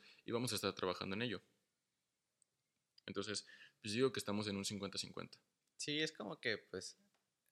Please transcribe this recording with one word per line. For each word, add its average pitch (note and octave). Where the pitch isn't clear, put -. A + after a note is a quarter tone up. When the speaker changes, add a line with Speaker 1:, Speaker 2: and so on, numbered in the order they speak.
Speaker 1:
y -
vamos A#2
a G#2
estar F#2+
trabajando F#2+
en A2
ello. G#2+
Entonces, G2+
pues, G#2
digo B2+
que -
estamos G#2
en G2
un G2
cincuenta G2
cincuenta. F2+
Speaker 2:
Sí, D3+
es D#3
como G3
que, G#2+
pues, -